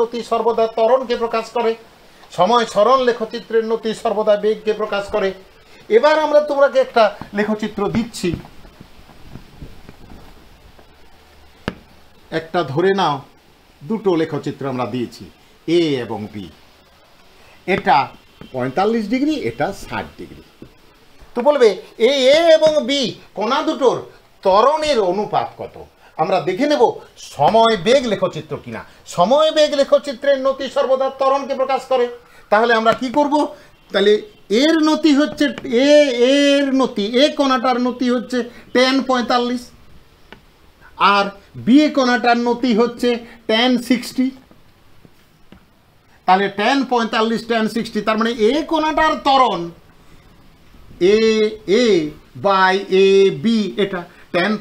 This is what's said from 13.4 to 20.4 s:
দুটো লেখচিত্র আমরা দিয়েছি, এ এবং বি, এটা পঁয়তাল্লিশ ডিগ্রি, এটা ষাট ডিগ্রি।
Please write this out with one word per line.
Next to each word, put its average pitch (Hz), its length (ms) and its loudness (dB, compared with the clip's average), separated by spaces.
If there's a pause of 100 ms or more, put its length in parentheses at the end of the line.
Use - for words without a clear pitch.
দুটো 214 200 -2 (120)
লেখচিত্র 147 400 -8 (100)
আমরা 123 220 -6
দিয়েছি, 120 300 -8 (540)
এ - 20 2 (240)
এবং 107 140 -10 (160)
বি, 104 100 -12 (1300)
এটা 180 200 2 (580)
পঁয়তাল্লিশ 190 580 0
ডিগ্রি, 285 220 0 (160)
এটা 147 160 -4 (180)
ষাট 101 220 -8 (140)
ডিগ্রি। 73 220 -18 (920)